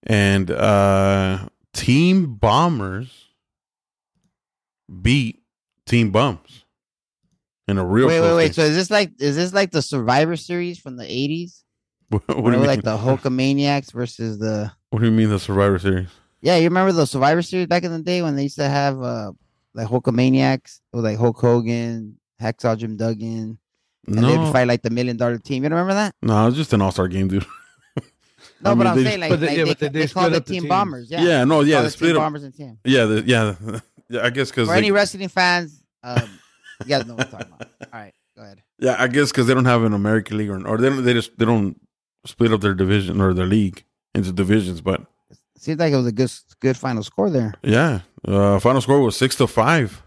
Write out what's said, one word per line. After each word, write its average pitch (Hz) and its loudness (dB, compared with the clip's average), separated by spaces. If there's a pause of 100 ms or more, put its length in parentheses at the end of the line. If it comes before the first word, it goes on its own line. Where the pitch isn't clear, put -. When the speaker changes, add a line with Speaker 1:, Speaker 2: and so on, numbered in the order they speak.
Speaker 1:
And, 98 2
uh, 98 2 (240)
Team 160 2
Bombers 113 0 (1900)
beat 117 -2 (440)
Team 117 0
Bums 107 -2 (1000)
in 101 0
a 92 -2
real 110 4
Speaker 2:
Wait, 165 2
wait, 165 4
Speaker 1:
close 170 4
Speaker 2:
wait. 165 4
Speaker 1:
game. 151 -2
Speaker 2:
So 165 0
is 151 2
this 180 -2
like, 208 0
is 143 -2
this 180 -4
like 196 0
the 156 -2
Survivor 139 0
Series 175 -8
from 127 -16
the 117 -16
eighties? 156 -6
Speaker 1:
<laughs> - -20 (360)
What, 104 -2
what - -4
do - -
you 117 -4
Speaker 2:
Remember, 120 4
Speaker 1:
mean? 139 4
Speaker 2:
like, 135 0
the 110 -2
Hulkamaniacs 135 -2
versus 117 -8
the 107 -4 (200)
Speaker 1:
What 110 -2
do 117 2
you 113 4
mean 110 4
the 104 0
Survivor 98 2
Series? 92 -2 (320)
Speaker 2:
Yeah, 175 2
you 165 4
remember 185 2
the 165 2
Survivor 143 2
Series 180 -4
back 170 0
in 175 -6
the 165 -8
day 180 -2
when 151 -2
they 139 -2
used 139 -6
to 143 -2
have, 139 -2
uh, 117 -8 (400)
like, 113 -8
Hulkamaniacs 131 0 (140)
with, 117 -4
like, 107 -2
Hulk 113 0
Hogan, 117 -2 (240)
Hacksaw 113 -4
Jim 110 -8
Duggan, 113 -6 (480)
and 101 -4
they'd 110 2 (160)
Speaker 1:
No. 160 0
Speaker 2:
fight, 123 2
like, 120 0
the 113 -2
Million 120 -4
Dollar 120 -2
Team. 131 -6
You 147 0
remember 180 -2
that? 208 -4
Speaker 1:
No, 107 2
it - 4
was 120 2
just 151 -4
an 107 2
All-Star 95 0
game, 95 -2
dude. 95 -2
<laughs> - -20 (1040)
Speaker 2:
No, - 0
Speaker 1:
I - 4
Speaker 2:
but - 4
Speaker 1:
mean, 117 4
Speaker 2:
I'm - 2
Speaker 1:
they 131 4
Speaker 2:
saying, - 0
Speaker 1:
just - -
Speaker 2:
like, 175 -4
Speaker 3:
But 160 2
they, 160 0
Speaker 2:
like, 147 0
Speaker 3:
yeah, 165 2
Speaker 2:
they, 160 0
Speaker 3:
but - -2
they, 151 -2
they 143 -6
Speaker 2:
they 156 0
called 185 0
Speaker 3:
split 165 2
Speaker 2:
it 175 2
Speaker 3:
up - -4
the - -8
Speaker 2:
Team 180 -6
Speaker 3:
teams. 151 -8
Speaker 2:
Bombers. 156 -2
Yeah. 165 -2
Speaker 1:
Yeah, 160 4
no, 151 4
yeah, 147 4
Speaker 2:
Called 135 2
Speaker 1:
they - 0
Speaker 2:
it 147 -4
Speaker 1:
split 165 0
Speaker 2:
Team 160 2
Speaker 1:
up. 160 2
Speaker 2:
Bombers 151 -6
and 135 -20
Team. 123 -20
Speaker 1:
Yeah, 127 4
the, 107 0
yeah, 110 2
<laughs> 107 -14
yeah. 117 -4
I 123 2
guess 127 -4
'cause 117 0
Speaker 2:
For 160 0
Speaker 1:
they 180 4
Speaker 2:
any 214 2
wrestling 196 0
fans, 175 -2 (180)
um, 123 -6 (500)
you - -12
guys 131 -2
know 117 -18
what 127 -4
I'm - -20
talking 95 -16
about. 110 -18
Speaker 1:
<laughs> - -20 (120)
Speaker 2:
All 117 -16
right, 104 -20 (240)
go 113 -20
ahead. 98 -20 (160)
Speaker 1:
Yeah, 123 0
I 127 0
guess 139 0
'cause 127 2
they 131 4
don't 127 4
have 120 4
an 110 2
American 107 0
League 107 -4
or, 95 -8
or 110 -2
they 123 4
don't, 135 -4
they 123 2
just, 117 -4
they 113 2
don't 110 0 (460)
split 117 0
up 110 2
their 101 2
division 95 0
or 95 4
their 92 0
league 98 0 (300)
into 92 -2
divisions. 92 0
But 92 -2 (540)
Speaker 2:
Seems 156 -8
like 160 2
it 139 2
was 123 0
a 117 -2
good, 120 -2 (280)
good 127 0
final 113 -4
score 196 -2
there. 117 -2
Speaker 1:
yeah, 127 2 (280)
uh, 101 4
final 123 2
score 139 2
was 113 0
six 131 0
to 131 2
five. 120 0